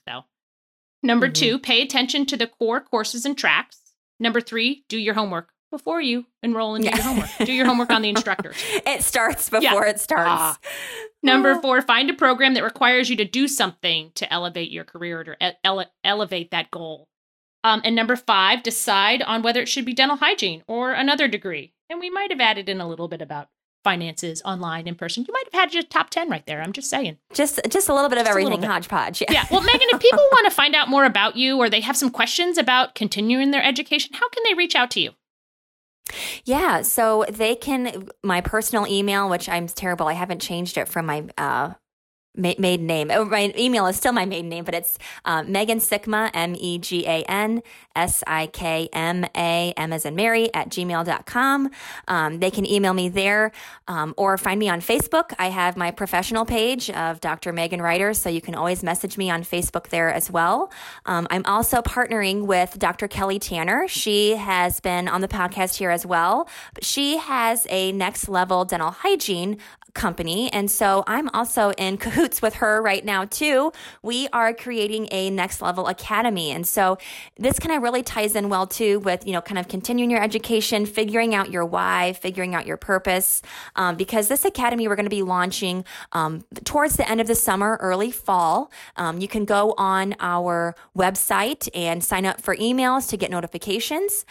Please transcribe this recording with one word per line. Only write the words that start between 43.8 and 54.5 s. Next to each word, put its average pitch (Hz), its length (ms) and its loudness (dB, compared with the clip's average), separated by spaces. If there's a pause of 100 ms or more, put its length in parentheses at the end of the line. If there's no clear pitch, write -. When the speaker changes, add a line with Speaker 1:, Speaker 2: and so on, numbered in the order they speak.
Speaker 2:
is 185 100 0
still - 160 2
my 208 120 2
maiden 170 240 -6
name, 170 160 -8
but 165 100 -4
it's, - 240 -4 (260)
uh, 160 200 0
Megan 214 340 0
Sikma, 214 560 0
M 170 240 -2
E 175 200 -4
G 175 280 -2
A 160 220 0
N 214 340 0 (340)
S 175 300 0
I 160 200 -2
K 160 460 -4
M 175 320 -2 (120)
A, 170 400 0
M 160 160 -4
as 156 140 -4
in 147 80 -6
Mary, 226 400 2
at 156 160 -2
gmail 175 340 -2
dot 165 220 -4
com. 269 440 2 (360)
Um, 160 320 0
they 185 140 2
can 196 120 -2
email 196 300 2
me 180 140 0
there, 202 420 2 (380)
um, 160 280 -4
or 190 220 2
find 196 220 0